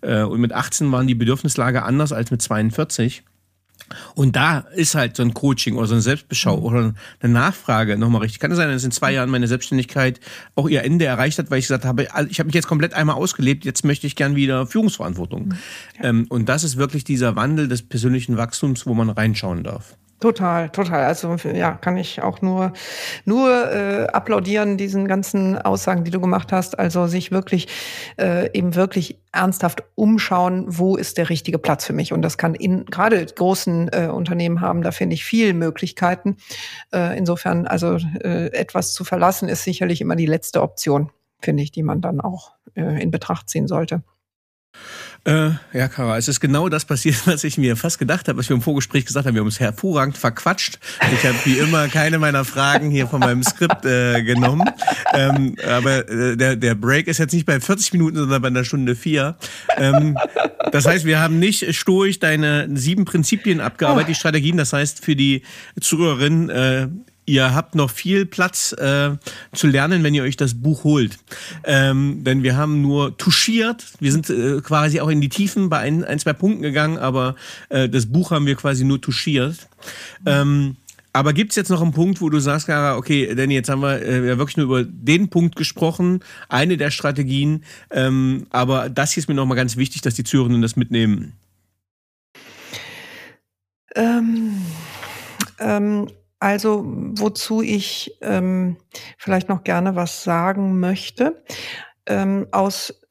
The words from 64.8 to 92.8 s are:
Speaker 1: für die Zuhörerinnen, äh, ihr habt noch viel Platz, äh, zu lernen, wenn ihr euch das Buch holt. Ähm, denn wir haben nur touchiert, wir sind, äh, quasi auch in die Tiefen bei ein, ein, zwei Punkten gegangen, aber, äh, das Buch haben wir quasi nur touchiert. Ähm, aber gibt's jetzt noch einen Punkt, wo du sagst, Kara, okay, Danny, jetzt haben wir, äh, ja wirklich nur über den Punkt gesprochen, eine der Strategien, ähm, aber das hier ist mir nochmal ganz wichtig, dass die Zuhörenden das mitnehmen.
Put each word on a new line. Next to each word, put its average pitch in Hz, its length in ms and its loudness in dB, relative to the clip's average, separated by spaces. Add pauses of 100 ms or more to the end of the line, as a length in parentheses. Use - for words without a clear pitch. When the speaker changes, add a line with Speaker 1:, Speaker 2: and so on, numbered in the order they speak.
Speaker 1:
für 156 100 2
die 139 280 2 (380)
Zuhörerinnen, 156 720 2
äh, 131 380 2 (360)
ihr 131 300 4
habt 160 220 -2
noch 143 120 4
viel 190 380 0
Platz, - 460 -2
äh, 143 400 2 (400)
zu - 160 2
lernen, 151 340 4
wenn 147 100 4
ihr 143 120 2
euch 131 120 -2
das 120 240 0
Buch 147 220 0
holt. 147 360 2 (440)
Ähm, 139 640 2
denn 131 180 2
wir 127 140 2
haben 151 260 2
nur 143 340 0
touchiert, 226 840 0
wir 139 100 0
sind, 151 180 0
äh, 131 320 0
quasi 151 400 2
auch 151 80 -2
in 151 120 2
die 143 80 2
Tiefen 196 400 0
bei 156 100 0
ein, 147 240 0
ein, 151 160 -4
zwei 156 140 0
Punkten 190 300 0
gegangen, 151 360 0
aber, 131 380 -2 (320)
äh, 131 200 2
das 117 180 2
Buch 165 260 2
haben 147 140 2
wir 139 100 2
quasi 135 260 -2
nur 135 180 2
touchiert. 143 680 -2 (580)
Ähm, 143 520 2 (340)
aber 139 200 2
gibt's 214 220 0
jetzt 196 140 0
noch 180 120 2
einen 165 120 2
Punkt, 175 280 2
wo 165 80 0
du 151 120 4
sagst, 143 260 0
Kara, 143 300 2
okay, 131 400 0
Danny, 135 180 2
jetzt 131 140 0
haben 139 140 0
wir, 139 200 0
äh, 127 240 0
ja 123 120 0
wirklich 139 180 -4
nur 147 100 2
über 127 180 2
den 156 460 0
Punkt 170 240 2
gesprochen, 175 680 0 (240)
eine 165 280 2
der 143 140 -2
Strategien, 143 720 0 (300)
ähm, 131 580 0
aber 127 400 0
das 139 220 0
hier 180 80 -2
ist 147 80 -4
mir 156 60 0
nochmal 131 220 0
ganz 120 200 0
wichtig, 127 260 -4
dass 123 120 0
die 117 100 -6
Zuhörenden 123 360 4
das 113 140 0
mitnehmen. 113 600 0 (2500)